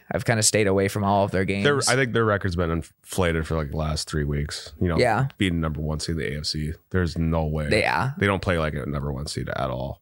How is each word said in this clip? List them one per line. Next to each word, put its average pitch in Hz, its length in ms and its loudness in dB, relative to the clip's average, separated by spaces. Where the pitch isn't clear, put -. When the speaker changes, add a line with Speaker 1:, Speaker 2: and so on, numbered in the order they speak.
Speaker 1:
I've 98 140 -2
kinda 110 180 2
stayed 104 240 4
away 98 220 4
from 101 160 -2
all 98 180 4
of 95 80 0
their 92 140 2
games. 98 180 0
Speaker 2:
Their, 143 140 4
I 127 180 2
think 131 160 2
their 113 140 2
record's 98 320 0
been 87 120 0
inflated 82 800 -2
for, 80 80 -2
like, 76 160 -2
the 76 60 -6
last 78 320 -2
three 76 160 0
weeks. 73 560 -4
You 90 80 4
know, 80 80 2
Speaker 1:
Yeah. 120 300 2
Speaker 2:
being 87 240 0
number 78 180 -2
one 76 220 -4
seed 85 120 -4
in 80 40 -2
the 69 160 -4
A 73 60 -6
F 73 80 -8
C. 76 260 -4
There's 90 280 0
no 80 280 2
way. 76 240 -2
Speaker 1:
They, 107 100 4
yeah. 85 380 0
Speaker 2:
They 98 100 2
don't 98 140 2
play 90 160 2
like 78 160 0
a 69 120 -6
number 71 280 -2
one 69 140 -6
seed - 220 -6
at 65 200 -2
all. 64 320 -6